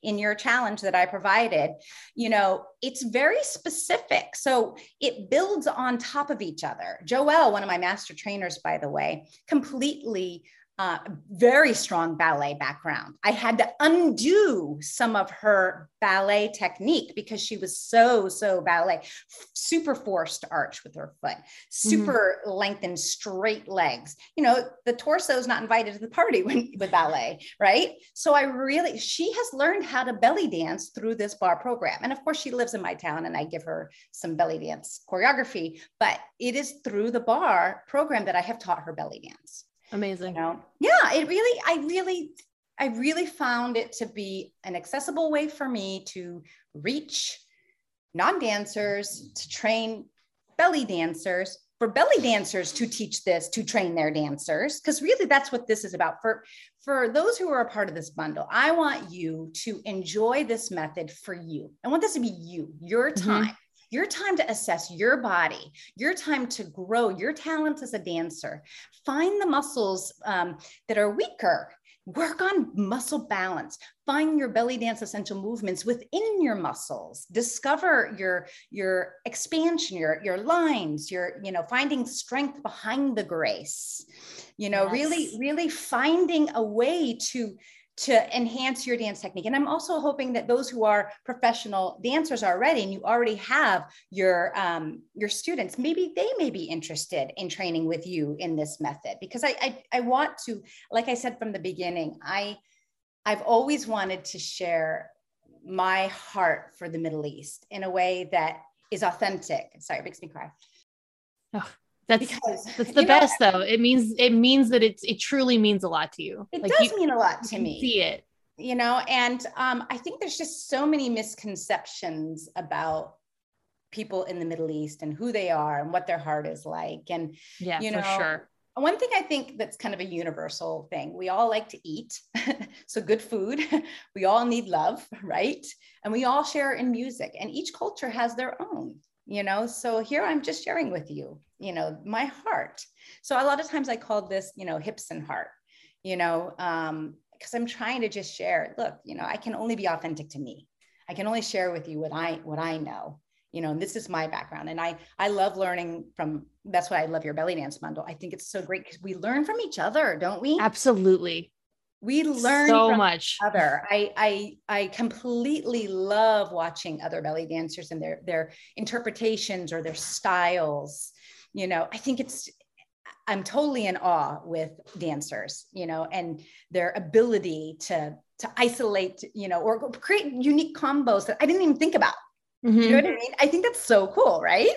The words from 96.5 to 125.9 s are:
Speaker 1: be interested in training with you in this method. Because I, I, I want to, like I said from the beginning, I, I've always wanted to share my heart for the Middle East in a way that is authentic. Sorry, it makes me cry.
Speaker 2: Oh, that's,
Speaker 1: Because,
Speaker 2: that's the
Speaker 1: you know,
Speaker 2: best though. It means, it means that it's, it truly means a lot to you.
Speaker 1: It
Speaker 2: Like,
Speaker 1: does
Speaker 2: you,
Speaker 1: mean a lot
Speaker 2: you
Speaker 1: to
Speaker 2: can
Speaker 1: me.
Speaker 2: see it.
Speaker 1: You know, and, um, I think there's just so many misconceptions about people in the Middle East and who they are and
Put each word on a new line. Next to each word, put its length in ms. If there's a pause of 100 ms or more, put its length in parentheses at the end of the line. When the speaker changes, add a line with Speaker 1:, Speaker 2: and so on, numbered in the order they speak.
Speaker 1:
be 140
interested 720
in 100
training 380
with 200
you 320
in 160
this 280
method. 360
Because 260
I, 180
I, 200 (120)
I 60
want 440
to, 180 (280)
like 180
I 60
said 240
from 140
the 60
beginning, 640
I, 360 (640)
I've 180
always 440
wanted 400
to 120
share 720 (540)
my 440
heart 720
for 120
the 80
Middle 260
East 460
in 120
a 80
way 400
that 300 (300)
is 120
authentic. 680 (100)
Sorry, 200
it 40
makes 160
me 80
cry. 220 (1040)
Speaker 2:
Oh, 140 (400)
that's, 200
Speaker 1:
Because, 360 (120)
Speaker 2:
that's 160
the 80
Speaker 1:
you 80
know, 100
Speaker 2:
best 220
though. 220
It 180
means, 360
it 160
means 380
that 140
it's, 180
it 160
truly 400
means 240
a 60
lot 240
to 100
you. 300
Speaker 1:
It 100
Speaker 2:
Like, 80
Speaker 1:
does 220
Speaker 2:
you, 60
Speaker 1:
mean 120
a 80
lot 240
Speaker 2:
you 60
Speaker 1:
to 80
Speaker 2:
can 80
Speaker 1:
me. 160
Speaker 2:
see 200
it. 240 (340)
Speaker 1:
You 180
know, 220 (100)
and, 360 (120)
um, 340
I 60
think 240
there's 180
just 300
so 180
many 220
misconceptions 1500
about 600 (760)
people 320
in 160
the 60
Middle 260
East 320
and 120
who 180
they 180
are 300
and 120